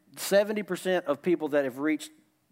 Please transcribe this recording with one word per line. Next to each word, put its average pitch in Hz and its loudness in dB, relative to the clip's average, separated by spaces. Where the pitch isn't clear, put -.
seventy 208 2
percent 180 -2
of 143 -2
people 156 0
that 143 2
have 127 -4
reached 151 -2